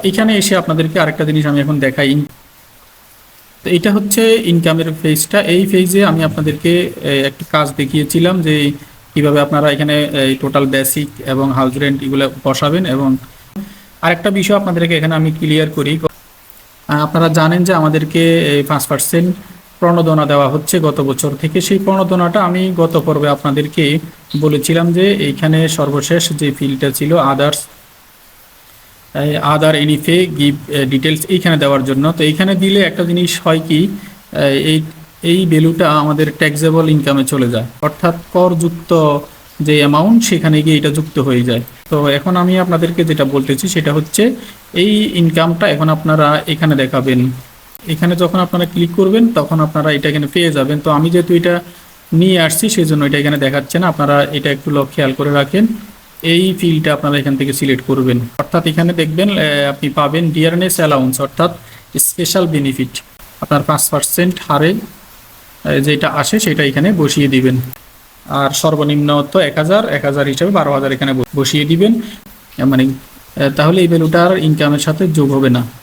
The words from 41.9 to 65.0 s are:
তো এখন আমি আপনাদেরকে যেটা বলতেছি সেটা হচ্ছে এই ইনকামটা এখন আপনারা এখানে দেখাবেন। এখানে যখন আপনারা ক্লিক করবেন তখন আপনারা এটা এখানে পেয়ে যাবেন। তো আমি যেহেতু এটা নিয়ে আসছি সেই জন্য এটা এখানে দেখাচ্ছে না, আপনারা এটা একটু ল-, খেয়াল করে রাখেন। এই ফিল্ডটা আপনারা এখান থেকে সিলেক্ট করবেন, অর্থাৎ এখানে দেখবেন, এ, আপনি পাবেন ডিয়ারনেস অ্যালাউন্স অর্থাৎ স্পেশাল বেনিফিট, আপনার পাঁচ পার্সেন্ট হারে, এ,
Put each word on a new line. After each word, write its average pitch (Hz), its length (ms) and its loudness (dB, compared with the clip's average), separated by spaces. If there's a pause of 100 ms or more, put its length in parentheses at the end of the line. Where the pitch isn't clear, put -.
তো 147 180 0
এখন 143 280 0
আমি 185 220 2
আপনাদেরকে 170 460 0
যেটা 151 200 0
বলতেছি 135 440 -2
সেটা 156 240 0
হচ্ছে 156 300 0 (500)
এই 208 420 2
ইনকামটা 165 540 2
এখন 156 200 0
আপনারা 156 580 2
এখানে 156 300 0
দেখাবেন। 131 540 0 (560)
এখানে 170 300 0
যখন 180 240 0
আপনারা 180 240 -2
ক্লিক 170 320 -2
করবেন 208 360 4
তখন 160 280 0
আপনারা 151 320 0
এটা 147 160 -2
এখানে 147 180 -2
পেয়ে 170 260 0
যাবেন। 147 280 -2
তো 156 100 -2
আমি 156 200 2
যেহেতু 175 240 2
এটা 170 260 0 (520)
নিয়ে 180 280 4
আসছি 165 280 0
সেই 190 160 0
জন্য 151 200 0
এটা 143 140 0
এখানে 147 200 0
দেখাচ্ছে 139 400 -2
না, 185 100 0
আপনারা 143 340 2
এটা 143 280 -2
একটু 139 200 -4
ল-, 143 140 0 (100)
খেয়াল 135 180 0
করে 143 200 -2
রাখেন। 143 340 2 (560)
এই 175 360 2
ফিল্ডটা 160 340 0
আপনারা 143 260 -2
এখান 139 180 -2
থেকে 139 160 -2
সিলেক্ট 135 340 -2
করবেন, 127 320 0 (200)
অর্থাৎ 175 280 -2
এখানে 170 260 0
দেখবেন, 165 360 -2
এ, 147 400 0
আপনি 143 200 -6
পাবেন 151 420 0
ডিয়ারনেস 170 460 0
অ্যালাউন্স 139 440 0
অর্থাৎ 165 300 -2 (480)
স্পেশাল 180 480 -2
বেনিফিট, 135 460 -2 (480)
আপনার 147 220 0
পাঁচ 151 280 -2
পার্সেন্ট 175 440 0 (140)
হারে, 156 260 2
এ, - 1080 -8